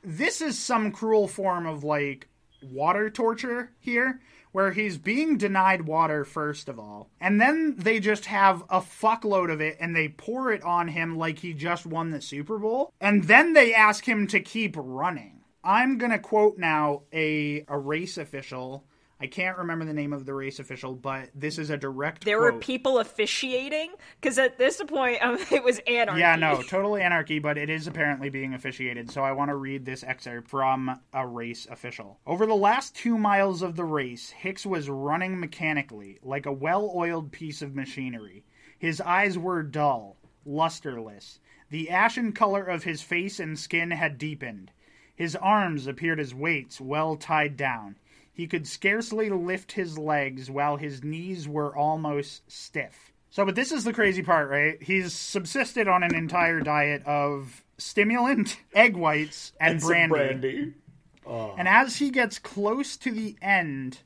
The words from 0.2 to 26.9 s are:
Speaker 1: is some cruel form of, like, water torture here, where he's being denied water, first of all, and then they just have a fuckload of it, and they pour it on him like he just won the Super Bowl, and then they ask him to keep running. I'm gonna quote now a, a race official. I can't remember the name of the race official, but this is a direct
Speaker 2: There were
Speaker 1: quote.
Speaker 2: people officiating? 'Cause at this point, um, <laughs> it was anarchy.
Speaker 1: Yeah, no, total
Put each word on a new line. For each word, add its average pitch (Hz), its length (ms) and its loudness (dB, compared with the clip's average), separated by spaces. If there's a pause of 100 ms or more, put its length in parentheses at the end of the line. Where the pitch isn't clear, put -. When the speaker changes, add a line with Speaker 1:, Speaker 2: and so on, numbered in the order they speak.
Speaker 1:
is 302 180 -2
some 214 320 0
cruel 214 360 2
form 180 380 -2
of, 151 180 -6
like, 143 440 -2 (340)
water 160 480 0
torture 240 680 -2
here, 254 420 0 (300)
where 190 200 2
he's 196 260 -2
being 269 400 2
denied 190 500 4
water, 156 380 2
first 147 420 -6
of 123 100 -10
all, 104 320 -16 (120)
and 202 180 4
then 302 380 4
they 220 220 2
just 208 260 0
have 196 440 4
a 180 120 2
fuckload 208 680 0
of 156 100 -2
it, 156 180 -2
and 165 160 -4
they 156 140 2
pour 240 420 -4
it 208 120 0
on 170 260 0
him 165 280 -4
like 160 220 -4
he 170 140 -8
just 170 320 -4
won 165 240 -4
the 143 120 -6
Super 147 380 -8
Bowl, 233 400 -2
and 202 240 4
then 285 300 10
they 247 200 10
ask 214 320 6
him 208 220 2
to 196 140 2
keep 202 360 -4
running. 131 600 -6 (240)
I'm 240 340 4
gonna 226 220 0
quote 214 380 4
now 151 460 2 (100)
a, 151 540 0
a 143 100 -4
race 156 400 -4
official. 135 680 -10 (400)
I 135 40 -8
can't 185 320 -4
remember 165 260 -4
the 156 80 -6
name 147 200 -4
of 135 120 -8
the 135 80 -8
race 135 240 -8
official, 131 380 -10
but 135 400 -8
this 151 240 -6
is 160 100 -6
a 147 80 -2
direct 143 480 -6
Speaker 2:
There 214 140 2
were 233 140 6
Speaker 1:
quote. 226 100 -8
Speaker 2:
people 262 340 0
officiating? 262 960 -2 (280)
'Cause 254 200 2
at 254 180 2
this 262 240 2
point, 269 420 0
um, 247 220 2
<laughs> - 60 -2
it 269 120 4
was 247 220 4
anarchy. 226 360 2
Speaker 1:
Yeah, 170 160 8
no, 147 260 4
total 202 340 0